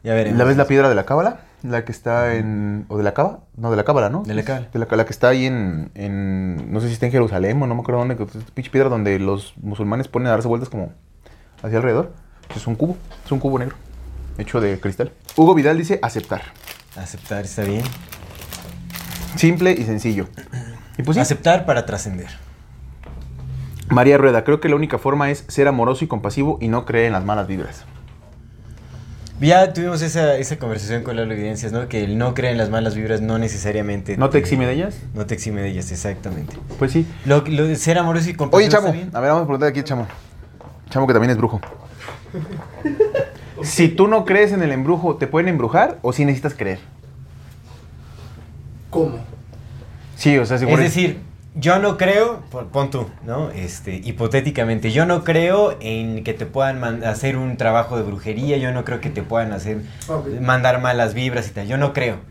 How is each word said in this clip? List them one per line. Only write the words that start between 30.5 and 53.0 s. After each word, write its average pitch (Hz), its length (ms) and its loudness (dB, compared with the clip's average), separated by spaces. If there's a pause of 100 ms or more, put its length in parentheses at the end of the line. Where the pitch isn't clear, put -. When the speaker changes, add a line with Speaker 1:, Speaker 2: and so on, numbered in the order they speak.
Speaker 1:
conversación 113 440 -4
con 120 140 -6
Lalo 113 180 -2
Evidencias, 107 360 -4
¿no? 123 180 -4
Que 113 160 -2
el 101 120 0
no 123 160 0
creer 123 200 0
en 117 60 0
las 104 120 0
malas 110 240 0
vibras 107 260 0
no 110 160 0
necesariamente 101 800 -2
Speaker 2:
¿No 131 140 2
te - 40 -2
Speaker 1:
te 147 40 6
Speaker 2:
exime 131 260 2
de 127 80 0
ellas? 180 240 -4 (160)
Speaker 1:
No 107 140 -6
te 110 80 -4
exime 101 260 -6
de 98 80 -4
ellas, 90 240 -6
exactamente. 90 640 -8 (220)
Speaker 2:
Pues 131 140 0
sí. 165 140 2 (200)
Speaker 1:
Lo, 143 160 6
lo 156 240 0
de 156 100 0
ser 170 220 2
amoroso 165 320 2
y 170 40 -8
compasivo 175 300 4
Speaker 2:
Oye, 202 60 4
Chamo, 208 160 6
Speaker 1:
está 160 100 2
bien. 180 160 -8
Speaker 2:
a 120 80 -2
ver, 135 80 2
vamos 165 140 4
a 151 40 -2
preguntar 139 220 2
aquí 139 120 0
a 131 40 -6
Chamo. 120 220 -4 (840)
Chamo 135 180 2
que 131 60 4
también 117 200 6
es 113 40 2
brujo. 110 300 0
<laughs> - 40 -14 (1900)
Si 165 260 4
tú 190 180 6
no 214 200 4
crees 202 260 4
en 190 100 0
el 151 80 2
embrujo, 160 460 0
¿te 131 100 -2
pueden 170 220 2
embrujar 165 540 2
o 120 100 0
sí 143 140 2
necesitas 139 280 0
creer? 95 240 -4 (2000)
Speaker 3:
¿Cómo? 147 280 0 (960)
Speaker 2:
Sí, 147 220 4
o 123 80 4
sea, 123 140 0
si 127 80 0
Speaker 1:
Es 147 40 2
Speaker 2:
por 156 80 6
Speaker 1:
decir, 175 420 2 (340)
yo 170 240 4
no 202 180 2
creo, 208 540 2
pon, 123 180 -10
pon 139 220 0
tú, 123 160 -4 (180)